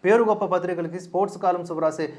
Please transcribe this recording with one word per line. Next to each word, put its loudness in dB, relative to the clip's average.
పేరు 6
గొప్ప 2
పత్రికలకి -2
స్పోర్ట్స్ -2
కాలమ్స్ -2
వ్రాసే -2